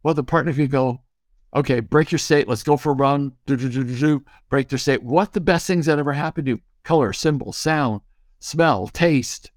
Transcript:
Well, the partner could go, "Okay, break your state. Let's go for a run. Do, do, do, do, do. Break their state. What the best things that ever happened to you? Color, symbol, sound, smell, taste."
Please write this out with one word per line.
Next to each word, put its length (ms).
Well, 120
the 100
partner 300
could 160
go, 320
"Okay, 260
break 300
your 80
state. 300
Let's 140
go 160
for 140
a 40
run. 360
Do, 140
do, 100
do, 160
do, 140
do. 260
Break 220
their 80
state. 240
What 320
the 80
best 240
things 180
that 140
ever 160
happened 320
to 60
you? 80
Color, 280
symbol, 400
sound, 480
smell, 480
taste." 680